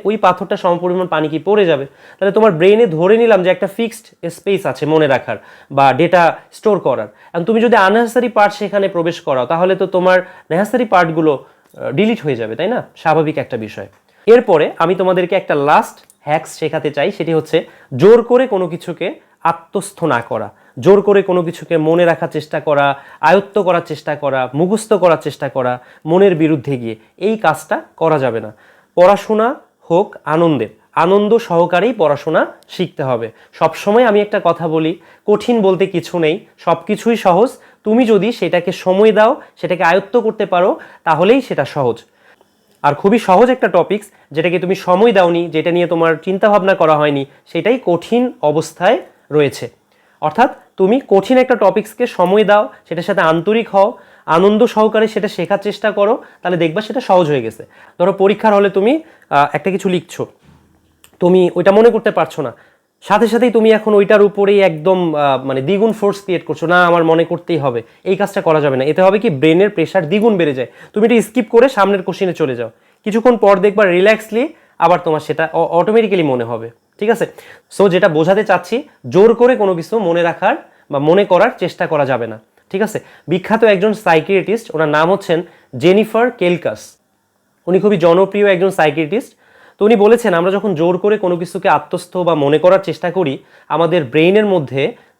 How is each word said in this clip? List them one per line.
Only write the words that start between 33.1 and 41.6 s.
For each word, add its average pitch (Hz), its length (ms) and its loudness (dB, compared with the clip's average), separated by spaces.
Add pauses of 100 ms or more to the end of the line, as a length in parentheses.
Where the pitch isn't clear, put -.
সবসময় 202 520 0
আমি 208 160 2
একটা 208 240 -4
কথা 170 240 -2
বলি, 160 300 -2 (280)
কঠিন 208 360 0
বলতে 190 240 0
কিছু 175 320 -6
নেই, 165 280 -2 (120)
সব 170 180 -2 (100)
কিছুই 220 300 -2
সহজ। 202 340 2 (340)
তুমি 220 200 2
যদি 214 280 0
সেটাকে 175 400 -4
সময় 196 400 2
দাও, 220 280 2 (160)
সেটাকে 175 260 -6
আয়ত্ত 185 340 0
করতে 214 300 -2
পারো, 185 320 0 (260)
তাহলেই 185 380 2
সেটা 147 220 -4